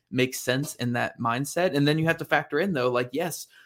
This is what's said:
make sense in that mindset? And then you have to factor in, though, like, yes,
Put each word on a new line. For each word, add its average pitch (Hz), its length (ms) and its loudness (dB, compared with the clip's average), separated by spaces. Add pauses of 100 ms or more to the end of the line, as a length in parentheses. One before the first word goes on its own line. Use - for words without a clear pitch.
(100)
make 127 240 0
sense 131 420 -2
in 120 160 -2
that 120 260 -2
mindset? 139 560 -2
And 143 120 4
then 151 120 4
you 160 80 2
have 165 120 2
to 151 60 -8
factor 147 360 0
in, 196 120 0
though, 127 180 2
like, 123 220 0
yes, 156 340 -4 (200)